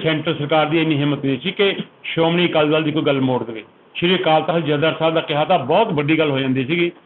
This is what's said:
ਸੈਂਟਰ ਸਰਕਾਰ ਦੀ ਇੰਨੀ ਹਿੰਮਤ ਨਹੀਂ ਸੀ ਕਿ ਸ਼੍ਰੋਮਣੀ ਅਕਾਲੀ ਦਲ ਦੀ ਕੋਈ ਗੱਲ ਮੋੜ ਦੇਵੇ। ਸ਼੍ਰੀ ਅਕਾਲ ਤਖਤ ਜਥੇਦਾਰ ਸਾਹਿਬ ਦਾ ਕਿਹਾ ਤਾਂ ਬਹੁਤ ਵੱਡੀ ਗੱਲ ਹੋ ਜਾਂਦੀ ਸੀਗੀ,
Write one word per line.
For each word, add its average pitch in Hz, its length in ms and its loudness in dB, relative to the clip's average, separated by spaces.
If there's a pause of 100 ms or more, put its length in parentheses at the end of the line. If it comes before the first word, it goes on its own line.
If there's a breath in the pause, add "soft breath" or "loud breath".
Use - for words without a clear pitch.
ਸੈਂਟਰ 156 320 -2
ਸਰਕਾਰ 151 320 0
ਦੀ 160 160 0
ਇੰਨੀ 156 140 0
ਹਿੰਮਤ 143 280 0
ਨਹੀਂ 135 180 -2
ਸੀ 180 80 -2
ਕਿ 196 240 0 (300)
ਸ਼੍ਰੋਮਣੀ 170 420 0
ਅਕਾਲੀ 151 240 2
ਦਲ 156 120 2
ਦੀ 147 100 -2
ਕੋਈ 156 100 -2
ਗੱਲ 139 180 0
ਮੋੜ 127 240 0
ਦੇਵੇ। 110 200 -12 (300)
ਸ਼੍ਰੀ 175 220 0
ਅਕਾਲ 160 260 2
ਤਖਤ 165 220 -2
ਜਥੇਦਾਰ 151 340 0
ਸਾਹਿਬ 160 160 0
ਦਾ 165 60 2
ਕਿਹਾ 156 240 -2
ਤਾਂ 170 140 2
ਬਹੁਤ 160 340 2
ਵੱਡੀ 151 260 0
ਗੱਲ 156 120 2
ਹੋ 135 80 0
ਜਾਂਦੀ 131 260 0
ਸੀਗੀ, 170 260 -2 (160)